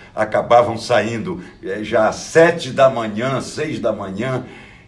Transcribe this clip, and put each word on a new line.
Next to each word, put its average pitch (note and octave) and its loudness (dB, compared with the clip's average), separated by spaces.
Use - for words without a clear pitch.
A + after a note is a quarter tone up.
acabavam A2+ 2
saindo, G#2+ -2
é, G#2 -6
já A2 2
às F2+ -2
sete E3 2
da C3 4
manhã, A#2+ -2
seis C#3+ -8
da G#2+ -2
manhã, G#2 -6